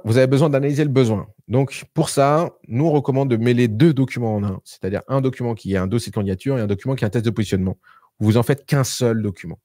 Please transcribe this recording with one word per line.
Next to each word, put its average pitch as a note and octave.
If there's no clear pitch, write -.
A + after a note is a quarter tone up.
vous A2+
avez C3
besoin C#3
d'analyser C#3+
le D3
besoin. A#2+
Donc, C3
pour D#3
ça, D3
nous, B2+
on E3
recommande C#3
de A#2+
mêler A#2+
deux A#2
documents B2
en G2+
un, F#2+
c'est-à-dire -
un C3+
document B2
qui G2
est F#2+
un F#2
dossier G#2+
de -
candidature G#2
et A#2
un G#2
document G2+
qui -
est A2+
un -
test A2+
de A#2
positionnement. F#2
Vous G#2+
en A#2+
faites -
qu'un C#3
seul A2+
document, F#2